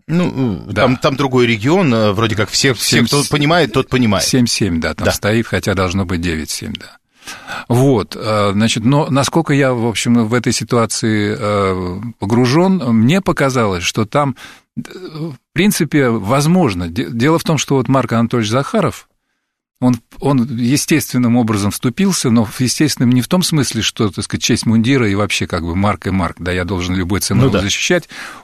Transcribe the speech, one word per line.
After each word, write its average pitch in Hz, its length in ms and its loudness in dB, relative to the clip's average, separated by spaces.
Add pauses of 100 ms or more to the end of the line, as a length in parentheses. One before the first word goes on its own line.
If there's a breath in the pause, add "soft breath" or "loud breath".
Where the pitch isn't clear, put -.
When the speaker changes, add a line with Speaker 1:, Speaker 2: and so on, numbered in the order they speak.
Speaker 1:
Ну, 131 600 -2
э, 98 40 -10
Speaker 2:
Да. 101 100 0
Speaker 1:
там, 127 140 2
там 139 200 -2
другой 127 300 2
регион, 127 480 2
э, 107 180 2
вроде 107 220 0
как 101 160 -2
все, 135 240 0
все, - 220 -2
Speaker 2:
Семь 120 100 4
Speaker 1:
кто 143 160 0
Speaker 2:
с-, 120 60 -4
Speaker 1:
понимает, 147 440 2
тот 131 160 -2
понимает. 113 360 2
Speaker 2:
семь 123 220 2
семь, 90 340 -2
да, 78 140 -4
там - 120 -4
Speaker 1:
Да. 92 60 2
Speaker 2:
стоит, 110 340 -2
хотя 95 280 -2
должно 92 300 0
быть 90 160 -2
девять 80 300 -4
семь, - 240 -8
да. - 220 -18 (720 loud breath)
Вот, 123 500 2
э, 104 340 0
значит, 110 320 0
но, 143 240 2
насколько 143 440 0
я, 139 200 2
в 117 140 -2
общем, 120 400 2
в 110 80 0
этой 120 180 0
ситуации, 110 880 0
э, 95 600 -2 (180)
погружен, 127 600 2 (180)
мне 135 240 4
показалось, 123 640 0
что 110 200 -2
там, 139 300 0 (420 loud breath)
э, - 140 -8
в 156 460 -12 (160)
принципе, 156 560 2
возможно. 117 800 2
Де-, 92 220 -6
дело 143 280 2
в - 60 -4
том, 156 140 0
что - 180 0
вот 123 120 0
Марк 131 240 0
Анатольевич 113 380 0
Захаров, 139 580 -2 (720)
он, 123 200 2 (200)
он 135 220 2 (160)
естественным 123 760 0
образом 107 340 0
вступился, 156 600 -2
но 117 140 4
в - 160 -8
естественном 127 520 0
не 127 100 4
в 113 60 -8
том 185 140 2
смысле, 135 400 0
что, 107 280 -2
так 101 140 -8
сказать, - 180 -6
честь - 240 0
мундира 117 420 2
и 98 60 0
вообще 101 320 -2
как 85 160 -4
бы 82 140 -4
Марк 101 320 0
и - 20 -2
Марк, 92 300 -2
да, 87 120 -4
я 90 120 -2
должен 90 320 -4
любой 92 240 -2
ценой 98 220 2
Speaker 1:
Ну 135 60 6
Speaker 2:
его 101 100 2
Speaker 1:
да. 82 40 0
Speaker 2:
защищать. - 460 -2 (360 loud breath)